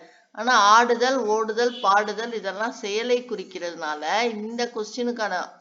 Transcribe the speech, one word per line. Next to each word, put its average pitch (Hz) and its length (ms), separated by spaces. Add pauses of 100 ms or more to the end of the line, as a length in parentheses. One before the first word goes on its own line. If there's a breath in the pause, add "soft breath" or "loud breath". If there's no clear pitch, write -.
(320 loud breath)
ஆனா 233 260
ஆடுதல், 233 580
ஓடுதல், 220 640
பாடுதல் 214 520
இதெல்லாம் 208 400
செயலை 240 520
குறிக்கிறதுனால 170 1000
இந்த 233 520
கொஸ்டினுக்கான 233 580 (280)